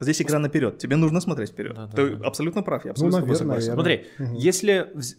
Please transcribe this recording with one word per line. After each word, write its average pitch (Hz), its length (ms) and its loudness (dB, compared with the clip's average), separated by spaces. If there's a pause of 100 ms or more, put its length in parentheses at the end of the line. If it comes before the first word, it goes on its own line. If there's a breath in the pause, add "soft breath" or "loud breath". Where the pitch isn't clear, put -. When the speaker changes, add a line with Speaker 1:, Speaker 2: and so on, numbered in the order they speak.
Speaker 1:
Здесь 143 200 0
игра 151 180 2
наперёд, 143 380 0
тебе 135 200 0
нужно 160 240 4
смотреть 135 300 -4
вперёд. - 240 -8
Speaker 2:
Да, 110 100 -12
да, 107 100 -14
Speaker 1:
Ты 135 220 2
Speaker 2:
да. 110 100 -4
Speaker 1:
абсолютно 170 360 -2
прав, 170 200 -2
я - 60 -8
Speaker 3:
Ну, - 20 -8
Speaker 1:
абсолютно 147 260 2
с 180 40 2
тобой 127 180 2
Speaker 3:
наверное, - 220 0
Speaker 1:
согласен. 117 160 -2
Speaker 3:
наверное. - 280 0 (120)
Speaker 2:
Смотри, 139 160 -6
Speaker 3:
Мгм. 123 160 0
Speaker 2:
если 190 440 2
вз-, 127 260 -8